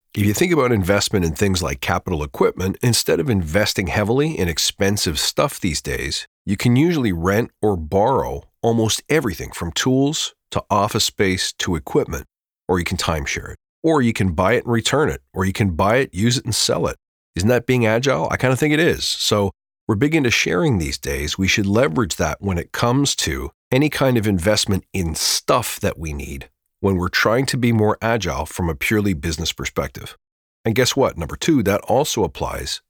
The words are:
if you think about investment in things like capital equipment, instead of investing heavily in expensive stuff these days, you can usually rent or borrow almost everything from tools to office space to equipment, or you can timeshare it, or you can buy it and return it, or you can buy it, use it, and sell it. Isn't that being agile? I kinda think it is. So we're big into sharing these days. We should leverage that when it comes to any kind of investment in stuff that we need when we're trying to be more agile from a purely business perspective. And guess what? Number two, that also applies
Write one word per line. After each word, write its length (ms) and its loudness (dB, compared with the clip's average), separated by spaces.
if 100 2
you 80 2
think 200 2
about 180 2
investment 540 2
in 80 0
things 280 0
like 200 -4
capital 420 -2
equipment, 580 -2
instead 380 2
of 100 -2
investing 580 0
heavily 520 0
in 80 2
expensive 720 -2
stuff 400 -2
these 220 -2
days, 440 -6
you 100 0
can 220 4
usually 340 2
rent 400 0
or 140 2
borrow 680 0
almost 480 0
everything 420 -2
from 220 -8
tools 600 0
to 180 -4
office 340 2
space 480 0
to 240 -2
equipment, 520 -2
or 100 2
you 60 -2
can 100 -2
timeshare 560 -4
it, 60 -18
or 200 2
you 100 4
can 220 0
buy 200 4
it 120 0
and 80 0
return 360 2
it, 120 -6
or 120 -2
you 80 0
can 180 2
buy 260 2
it, 160 0
use 240 2
it, 60 -4
and 100 -4
sell 320 0
it. 120 -4
Isn't 120 0
that 180 2
being 200 2
agile? 440 2
I 60 -2
kinda 220 2
think 160 2
it 60 2
is. 260 2
So 460 0
we're 80 2
big 200 2
into 140 2
sharing 500 2
these 180 -4
days. 400 -4
We 100 2
should 180 2
leverage 520 0
that 240 -2
when 160 -2
it 160 -6
comes 440 0
to 340 -4
any 180 4
kind 280 2
of 100 2
investment 640 0
in 240 -4
stuff 640 -2
that 180 -2
we 140 -8
need 380 -10
when 160 2
we're 100 0
trying 380 0
to 120 -4
be 140 2
more 300 2
agile 440 -2
from 220 -4
a 80 -2
purely 380 0
business 400 -4
perspective. 640 -8
And 100 0
guess 220 2
what? 200 0
Number 200 -6
two, 260 2
that 180 2
also 440 0
applies 640 -6